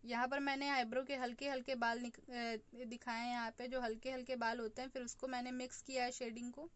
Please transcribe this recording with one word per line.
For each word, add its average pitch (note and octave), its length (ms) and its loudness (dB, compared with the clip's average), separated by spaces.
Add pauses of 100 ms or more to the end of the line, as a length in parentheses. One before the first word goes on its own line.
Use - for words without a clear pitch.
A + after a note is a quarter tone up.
यहाँ A#3+ 240 2
पर C#4 120 4
मैंने C#4 280 2
आईब्रो B3+ 340 4
के C4+ 140 0
हल्के B3+ 320 0
हल्के C4 260 0
बाल A#3 240 4
निक-, A#3+ 320 -6
अ, A#3 260 0 (280)
दिखाए A#3 360 -2
हैं A#3+ 100 2
यहाँ A#3 200 2
पे, B3 180 -6
जो B3+ 120 0
हल्के A#3 300 0
हल्के B3+ 260 -2
बाल A#3 240 2
होते A3+ 220 -2
हैं, C4 60 -4
फिर B3+ 140 -4
उसको B3 240 -6
मैंने B3+ 240 -2
mix B3+ 320 -6
किया B3+ 220 2
है B3 80 0
shading A#3+ 400 -4
को। D#4+ 240 -10